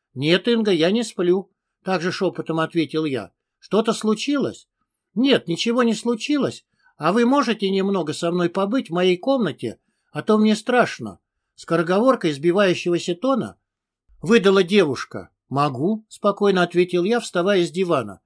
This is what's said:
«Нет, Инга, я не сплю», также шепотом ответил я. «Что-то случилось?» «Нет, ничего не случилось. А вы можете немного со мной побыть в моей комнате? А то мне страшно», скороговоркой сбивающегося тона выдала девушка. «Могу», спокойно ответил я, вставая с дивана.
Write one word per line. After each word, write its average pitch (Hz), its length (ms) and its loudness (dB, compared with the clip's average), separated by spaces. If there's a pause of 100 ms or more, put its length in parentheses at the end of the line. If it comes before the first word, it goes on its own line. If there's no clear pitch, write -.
(140)
«Нет, 165 340 0
Инга, 220 240 0
я 165 180 2
не 233 140 0
сплю», 185 460 -2 (340)
также 180 280 -4
шепотом 160 480 -4
ответил 156 440 -2
я. 120 280 -6 (260)
«Что-то 220 340 0
случилось?» 214 760 -2 (460)
«Нет, 240 340 2
ничего 233 340 0
не 226 120 2
случилось. 233 680 -4 (320)
А 160 160 -2
вы 240 120 2
можете 233 460 0
немного 190 420 -2
со 170 180 -4
мной 175 180 0
побыть 202 420 -2
в - 20 -6
моей 180 240 2
комнате? 180 640 -4 (320)
А 147 120 -8
то 214 160 2
мне 214 180 4
страшно», 208 640 0 (340)
скороговоркой 180 800 0
сбивающегося 175 840 0
тона 180 440 -2 (600)
выдала 196 420 4
девушка. 156 680 0 (180)
«Могу», 143 600 -2
спокойно 202 540 0
ответил 175 420 0
я, 226 160 0
вставая 185 440 0
с 151 60 -4
дивана. 147 560 -2